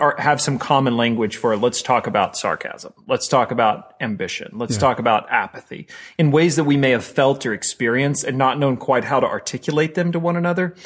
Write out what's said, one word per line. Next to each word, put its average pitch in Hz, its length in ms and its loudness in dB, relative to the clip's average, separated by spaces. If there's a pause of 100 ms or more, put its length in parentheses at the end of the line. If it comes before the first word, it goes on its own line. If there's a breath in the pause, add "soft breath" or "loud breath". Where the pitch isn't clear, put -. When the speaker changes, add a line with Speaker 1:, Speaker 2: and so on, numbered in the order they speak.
Speaker 1:
are, 147 180 2
have 139 220 2
some 135 180 -2
common 135 380 2
language 117 400 0
for, 113 200 0
let's 117 240 0
talk 120 280 0
about 98 280 0
sarcasm. - 560 -6 (140)
Let's - 220 -2
talk - 240 2
about 110 480 0
ambition. 101 540 -6
Let's 117 200 -4
Speaker 2:
Yeah. 104 60 -2
Speaker 1:
talk 127 180 2
about 113 320 2
apathy - 560 -6 (320 loud breath)
in 151 140 4
ways 156 240 4
that 160 80 2
we 143 120 4
may 135 140 4
have 113 140 2
felt 135 420 2
or 110 80 -2
experienced 127 720 -2
and 131 120 -4
not 131 220 2
known 139 180 0
quite 120 280 0
how 131 160 0
to 123 80 2
articulate 151 640 -4
them 175 160 -2
to 170 80 -2
one 170 180 -2
another. 175 380 -2 (120)